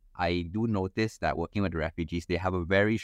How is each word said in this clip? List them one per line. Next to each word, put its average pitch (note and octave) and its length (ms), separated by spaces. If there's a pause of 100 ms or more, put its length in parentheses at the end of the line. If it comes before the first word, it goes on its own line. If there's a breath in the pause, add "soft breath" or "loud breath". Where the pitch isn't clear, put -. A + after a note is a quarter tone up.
(160)
I F2 380
do A2+ 140
notice G#2+ 500
that D2+ 180
working E2+ 280
with F2 100
the E2 60
refugees, E2 480
they E2+ 100
have F#2 160
a F2+ 100
very, G2+ 400